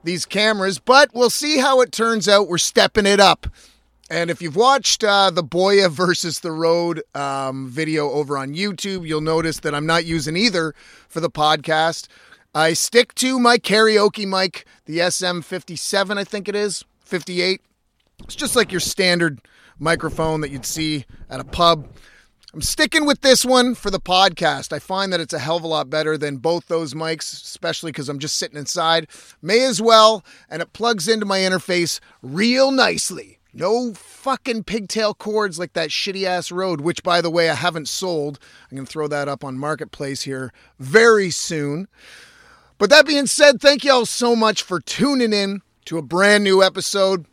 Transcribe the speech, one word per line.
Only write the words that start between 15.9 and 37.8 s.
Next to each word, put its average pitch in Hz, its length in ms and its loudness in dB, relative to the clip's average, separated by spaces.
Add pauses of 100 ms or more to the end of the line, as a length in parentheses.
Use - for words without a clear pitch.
I 202 60 -4
think 196 240 -8
it 202 80 -6
is, 208 300 -6 (180)
fifty-eight. 180 560 -4 (640)
It's - 120 -16
just - 200 -6
like 226 160 2
your 185 80 -2
standard 170 640 0 (360)
microphone 160 640 -2
that 147 120 -6
you'd 135 140 -12
see 151 380 -6 (260)
at 131 120 -10
a - 20 -14
pub. 165 460 0 (640)
I'm 151 80 -12
sticking - 440 0
with 285 140 2
this 254 240 4
one 247 320 2
for 202 160 -6
the 190 80 -4
podcast. 175 720 0
I 151 80 -6
find 190 320 -4
that 180 80 -2
it's 160 140 -8
a 156 60 -6
hell 156 180 -4
of 165 60 -6
a 165 40 -8
lot 151 220 -4
better 156 280 -2
than 143 200 -6
both 165 300 -4
those 165 260 -4
mics, 160 500 -8
especially - 480 -8
'cause 135 160 -10
I'm 143 120 -8
just 147 180 -6
sitting 165 200 -8
inside. 160 500 0 (340)
May 220 240 2
as 220 160 0
well, 220 420 6 (260)
and 156 120 -10
it - 100 -10
plugs 214 380 -2
into 220 160 0
my 196 140 0
interface 180 600 0 (220)
real 240 500 2
nicely. 196 600 -2 (200)
No 220 420 -2
fucking 240 680 -8
pigtail 214 500 -4
cords 208 420 -4
like 175 160 -10
that 160 160 -4
shitty-ass 185 600 -4
Rode, 180 280 -4
which, 160 220 -4
by 175 200 2
the 165 100 -2
way, 165 180 2
I 151 60 0
haven't 160 320 -4